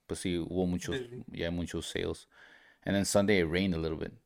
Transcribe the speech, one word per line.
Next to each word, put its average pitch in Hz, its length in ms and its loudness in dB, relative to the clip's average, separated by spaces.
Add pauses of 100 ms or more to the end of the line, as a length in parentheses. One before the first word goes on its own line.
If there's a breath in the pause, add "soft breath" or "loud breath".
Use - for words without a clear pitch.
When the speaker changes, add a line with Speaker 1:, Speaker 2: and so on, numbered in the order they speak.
Speaker 1:
pues - 140 -4
sí, 87 160 0
hubo 90 300 0
muchos, 90 320 -2
Speaker 2:
Busy. 120 320 -10
Speaker 1:
yeah, 85 180 -4
muchos 85 380 -4
sales. 87 400 -4 (560 loud breath)
And 95 120 2
then 98 100 2
Sunday 101 340 6
it 85 60 6
rained 90 280 2
a 80 60 -2
little 80 180 -2
bit. - 160 -8 (120)